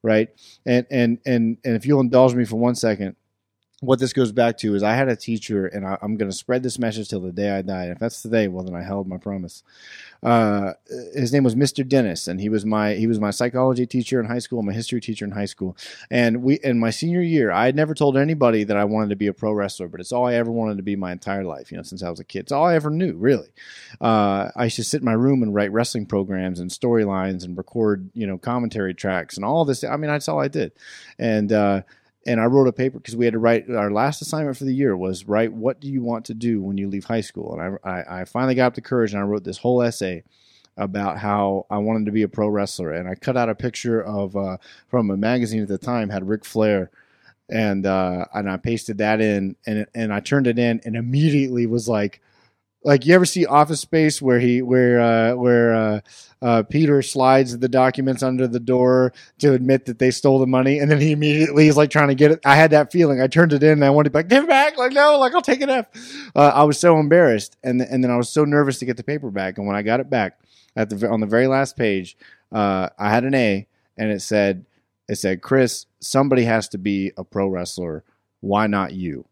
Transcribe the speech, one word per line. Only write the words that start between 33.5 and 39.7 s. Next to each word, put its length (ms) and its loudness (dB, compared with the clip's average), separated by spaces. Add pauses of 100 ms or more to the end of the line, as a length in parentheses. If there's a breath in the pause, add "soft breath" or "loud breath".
our 200 -2
last 320 -2
assignment 340 -6
for 80 -10
the 100 -2
year 220 0
was 300 -6
write, 260 0
"What 280 -6
do 80 -14
you 140 -4
want 240 -8
to 80 -12
do 280 -4
when 160 -6
you 100 -6
leave 160 -8
high 180 -4
school?" 360 -12
And 260 -10
I, 60 -8
I, 300 -10
I 40 -10
finally 300 -2
got 140 4
up 60 -2
the 80 -10
courage 300 -2
and 100 -6
I 20 -4
wrote 200 -4
this 140 -12
whole 240 0